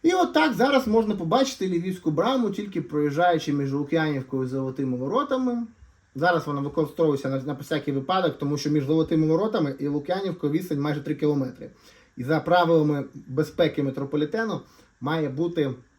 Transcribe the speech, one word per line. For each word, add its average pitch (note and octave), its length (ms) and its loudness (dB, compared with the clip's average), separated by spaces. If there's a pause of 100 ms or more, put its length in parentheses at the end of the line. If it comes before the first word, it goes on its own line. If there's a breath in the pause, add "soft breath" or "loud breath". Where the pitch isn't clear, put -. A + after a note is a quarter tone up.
І E4+ 100 4
от F4+ 200 2
так D#4 200 4
зараз B3+ 340 2
можна G#3+ 280 2
побачити G3 520 0
Львівську F3+ 440 -2
браму, A3 380 2
тільки G3 320 -6
проїжджаючи D3+ 720 0
між C#3 200 -2
Лук'янівкою C#3+ 720 -2
і B2+ 40 -4
Золотими C3 500 -4
Воротами. A#3+ 720 -2 (480)
Зараз E3 320 2
вона C#3+ 140 -4
використовується D3 680 0
на, C3+ 120 -2
на D3 120 -6
всякий C#3+ 400 -4
випадок, D#3+ 440 0
тому C#3+ 200 -2
що D3 120 -4
між D3 160 2
Золотими D#3+ 420 2
Воротами E3 520 2
і C#3+ 80 -4
Лук'янівкою E3 680 -2
відстань D#3 260 -2
майже D3 220 -2
три D3+ 140 -4
кілометри. C#3+ 540 -2 (480 soft breath)
І A#2+ 60 -8
за D3+ 160 2
правилами D#3+ 680 4 (220)
безпеки D3+ 560 0
метрополітену D3+ 800 -2 (400 soft breath)
має D3+ 280 -2
бути D3+ 440 0 (260)